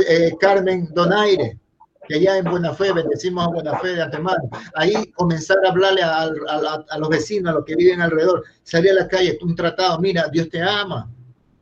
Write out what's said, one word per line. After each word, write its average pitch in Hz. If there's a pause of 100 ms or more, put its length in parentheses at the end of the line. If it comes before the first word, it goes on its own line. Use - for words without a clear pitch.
eh, 165
Carmen 190
Donaire, 180 (480)
que 151
allá 190
en 185
Buena 170
Fe, 190
bendecimos 170
a 170
Buena 151
Fe 185
de 175
antemano. 151 (260)
Ahí 208
comenzar 170
a 185
hablarle 190
a, 160
a, 160
a, 156
a 156
los 156
vecinos, 175
a 156
los 147
que 160
viven 175
alrededor, 165 (200)
salir 170
a 190
la 175
calle, 185
un 170
tratado, 170
"Mira, 170
Dios 165
te 170
ama, 190 (500)